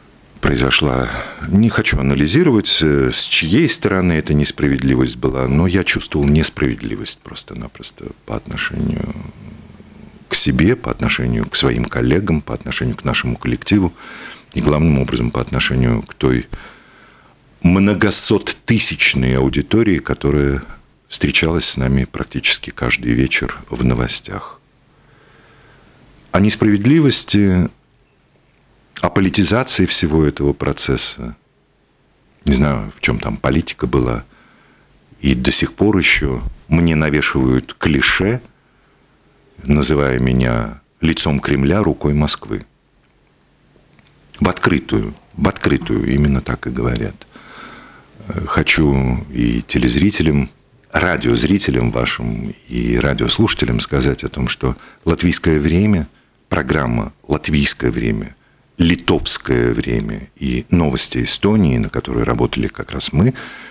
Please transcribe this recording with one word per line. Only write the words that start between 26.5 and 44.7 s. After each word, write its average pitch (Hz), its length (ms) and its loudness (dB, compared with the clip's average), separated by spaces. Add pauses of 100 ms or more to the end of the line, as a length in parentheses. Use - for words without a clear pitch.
о - 80 0
политизации 98 760 2
всего 78 400 2
этого 71 280 0
процесса. 64 840 -2 (1120)
Не 71 80 2
знаю, 64 420 0
в - 60 -20
чем 60 180 0
там 55 180 -6
политика 65 500 -2
была. 60 360 0 (1000)
И - 140 2
до - 160 0
сих - 220 0
пор 101 240 2
еще 67 460 0 (240)
мне 82 280 2
навешивают 71 840 0
клише, 90 640 0 (1200)
называя 71 560 2
меня 62 640 0 (200)
"лицом 78 380 0
Кремля, 71 440 2
рукой 82 300 0
Москвы". 76 520 -2 (1700)
В - 80 2
открытую, - 680 0 (200)